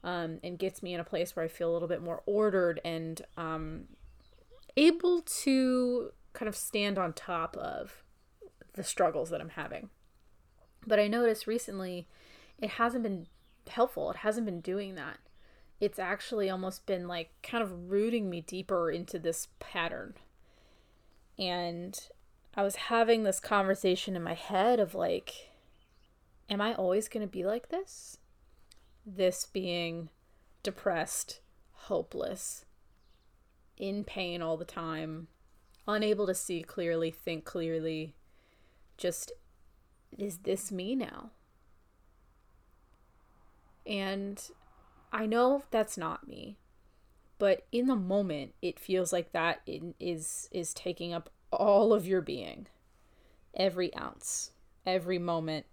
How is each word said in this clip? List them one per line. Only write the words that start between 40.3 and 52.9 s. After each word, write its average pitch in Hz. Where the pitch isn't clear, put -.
this 190
me 196
now? -
And 196
I 220
know 254
that's 214
not 165
me, -
but 196
in 247
the 269
moment, 185
it -
feels 185
like 175
that 170
in, -
is, -
is 170
taking 175
up 170
all 208
of 196
your 185
being, 135